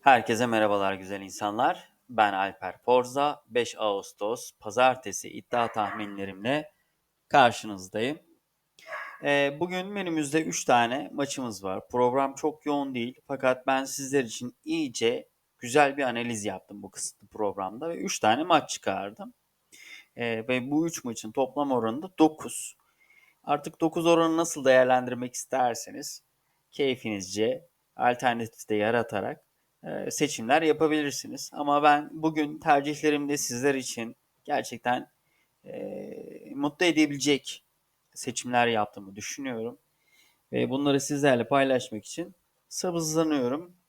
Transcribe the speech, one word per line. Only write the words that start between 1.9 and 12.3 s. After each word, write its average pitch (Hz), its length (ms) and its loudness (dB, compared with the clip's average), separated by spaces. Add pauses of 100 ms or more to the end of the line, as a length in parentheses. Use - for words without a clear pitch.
Ben 110 240 4
Alper 95 440 -4
Forza. 127 680 2
Beş 113 300 -2
Ağustos 104 840 -4
Pazartesi 113 680 0
iddia 117 420 -4
tahminlerimle 101 1000 -4 (560)
karşınızdayım. 113 920 2 (1040)
Ee, 143 360 2
bugün 185 280 -4
menümüzde 160 560 -2
üç - 220 -6
tane 120 480 2
maçımız 127 500 -6
var. 95 240 -6
Program 127 480 2